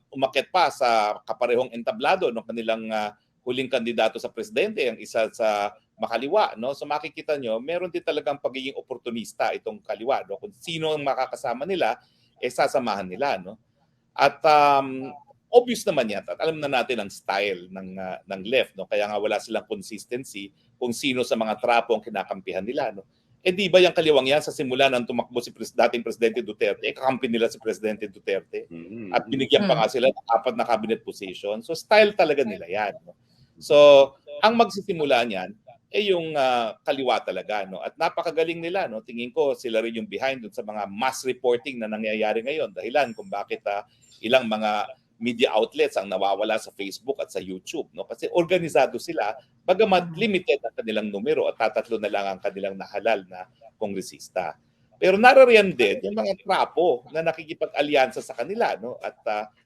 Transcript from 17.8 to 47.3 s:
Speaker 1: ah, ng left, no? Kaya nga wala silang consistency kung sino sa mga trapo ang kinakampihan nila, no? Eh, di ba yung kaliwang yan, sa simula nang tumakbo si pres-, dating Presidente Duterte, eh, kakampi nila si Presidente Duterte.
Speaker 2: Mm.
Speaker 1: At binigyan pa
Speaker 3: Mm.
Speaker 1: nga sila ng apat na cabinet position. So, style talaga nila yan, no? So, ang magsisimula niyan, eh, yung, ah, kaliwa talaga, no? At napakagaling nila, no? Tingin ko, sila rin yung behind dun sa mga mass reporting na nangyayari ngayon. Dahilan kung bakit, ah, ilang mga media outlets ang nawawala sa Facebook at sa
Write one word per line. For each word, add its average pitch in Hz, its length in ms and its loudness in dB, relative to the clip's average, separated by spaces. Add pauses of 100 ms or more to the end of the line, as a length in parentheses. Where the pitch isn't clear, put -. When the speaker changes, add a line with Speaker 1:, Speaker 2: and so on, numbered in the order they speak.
Speaker 1:
ah, 92 240 -8
ng 98 240 -10
left, 117 320 0
no? 92 80 -8
Kaya 104 240 -2
nga 104 80 -2
wala 104 240 0
silang 107 240 -6
consistency 101 880 -12 (240)
kung 120 160 -4
sino 127 320 -2
sa 131 80 0
mga 110 240 -2
trapo 117 400 2
ang - 60 -20
kinakampihan 95 580 -6
nila, 120 320 -6
no? 98 80 -16 (400)
Eh, 185 80 2
di 185 160 -2
ba 175 160 8
yung 175 120 4
kaliwang 151 320 4
yan, 147 160 2
sa - 120 -8
simula 135 320 2
nang 123 160 2
tumakbo 120 400 -4
si - 80 -12
pres-, - 240 -12
dating 117 280 4
Presidente 113 400 -2
Duterte, 104 480 -2
eh, 143 40 -8
kakampi 131 320 -2
nila 117 240 0
si - 80 -18
Presidente 107 480 -6
Duterte. 98 640 -6
Speaker 2:
Mm. 92 400 -14
Speaker 1:
At 120 160 0
binigyan 135 400 2
pa 170 80 6
Speaker 3:
Mm. 113 40 -2
Speaker 1:
nga 110 80 4
sila 120 240 2
ng - 200 -10
apat 117 240 2
na 117 120 -2
cabinet 110 360 -2
position. 101 600 -8
So, - 120 -10
style 208 400 4
talaga 147 280 2
nila 95 240 -6
yan, 98 260 -2 (100)
no? - 120 -20 (440)
So, - 160 2 (640)
ang 226 160 4
magsisimula 170 720 2
niyan, 95 240 -6 (360)
eh, 208 240 0
yung, 165 240 -2
ah, 123 480 0
kaliwa 131 400 0
talaga, 95 400 -6
no? 95 160 -12
At - 160 -10
napakagaling 165 640 -2
nila, 170 320 -4
no? 110 100 -10
Tingin 120 300 -10
ko, 139 240 0
sila 113 260 -2
rin 113 140 -4
yung 110 120 -8
behind 127 360 -4
dun 104 80 -14
sa - 100 -12
mga 107 300 -8
mass 127 320 -4
reporting 123 560 -2
na 110 80 -6
nangyayari 107 560 -2
ngayon. 127 320 -6
Dahilan 117 400 -2
kung 101 160 -8
bakit, 104 400 -6
ah, 101 160 -6 (320)
ilang 117 320 2
mga 107 320 -2 (360)
media 120 320 0
outlets 135 480 0
ang 98 80 -6
nawawala 98 480 -2
sa 110 160 -8
Facebook 101 480 -8
at - 80 -6
sa 92 160 -8